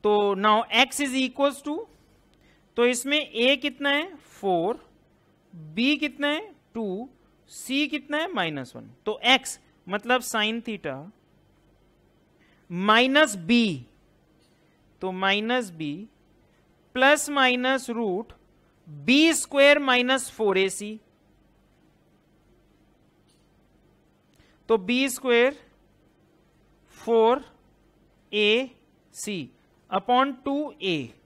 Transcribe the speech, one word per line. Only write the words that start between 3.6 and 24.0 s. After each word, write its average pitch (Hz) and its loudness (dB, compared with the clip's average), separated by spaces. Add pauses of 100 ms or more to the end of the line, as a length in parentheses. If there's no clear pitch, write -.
कितना 285 -4
है? 294 0 (120)
फ़ोर, 185 -4 (960)
b 269 2
कितना 285 -4
है? 302 -4 (340)
टू, 220 -8 (420)
c 277 -4
कितना 294 -6
है? 339 -6
माइनस 156 -6
वन। 113 -20 (160)
तो 214 -6 (100)
x 254 0 (280)
मतलब 233 -2
sine 220 -4
theta 160 -8 (1700)
माइनस 226 4 (140)
b, 240 6 (1400)
तो 185 -6
माइनस 202 -2
b 151 -6 (1040)
प्लस 285 2
माइनस 262 0
रूट 220 -4 (560)
बी 247 2
स्क्वायर 285 4
माइनस 254 0
फ़ोर 202 0
ए 190 2
सी, 214 -10 (3750)